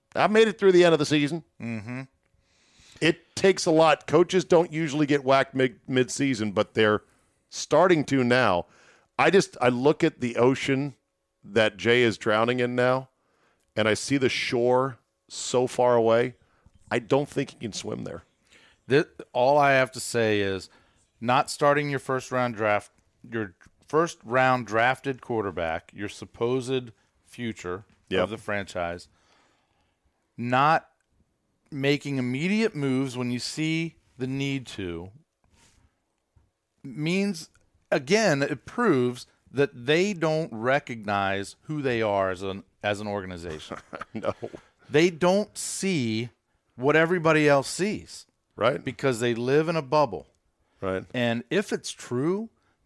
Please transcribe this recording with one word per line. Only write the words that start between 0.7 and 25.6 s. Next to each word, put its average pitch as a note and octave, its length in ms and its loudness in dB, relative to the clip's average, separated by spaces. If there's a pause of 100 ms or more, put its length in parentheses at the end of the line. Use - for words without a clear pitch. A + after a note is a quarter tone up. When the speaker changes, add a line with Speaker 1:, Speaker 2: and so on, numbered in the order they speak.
Speaker 1:
the F3 120 8
end E3+ 100 6
of D3+ 60 4
the D3 60 0
season." D3+ 380 0 (180)
Speaker 2:
Mm-hmm. A#2 400 -10 (1000)
Speaker 1:
It - 360 -2
takes F#3+ 320 2
a F3 40 2
lot. D#3 360 4
Coaches F3 360 2
don't E3+ 300 4
usually D3+ 320 -2
get C#3+ 180 0
whacked C3+ 300 2
mid, C3 340 0
mid-season, B2+ 680 0
but G#2 200 0
they're G#2+ 280 4 (480)
starting D#3+ 560 2
to C3+ 180 2
now. A#2+ 420 2 (540)
I C#3+ 100 6
just, F3+ 320 2
I B2 80 4
look C3 340 0
at D#3 180 0
the A#2+ 160 -4
ocean C3+ 580 0 (480)
that G#2 340 0
Jay A#2 240 4
is A2+ 160 2
drowning A2+ 440 0
in B2 120 -2
now, B2+ 360 0 (680)
and G#2+ 120 2
I G#2+ 60 4
see C#3 240 -2
the B2+ 120 2
shore B2 680 0 (300)
so - 400 -2
far B2 280 2
away. A#2 400 2 (560)
I A#2 80 0
don't C#3 280 0
think - 220 -4
he - 80 -20
can G#2+ 160 -10
swim A2+ 320 -10
there. - 180 -12 (640)
Speaker 2:
Th-, C#3 200 2 (260)
all B2+ 240 2
I C#3+ 140 4
have C3 220 2
to B2 60 -10
say A2 400 0
is F#2+ 300 -4 (500)
not B2 300 0
starting D3 400 0
your C#3 100 -4
first C3 320 -6
round B2 240 -2
draft, G#2 360 0 (380)
your A2 260 -8 (300)
first E3 380 0
round B2+ 440 2
drafted B2 520 0
quarterback, F2 720 -4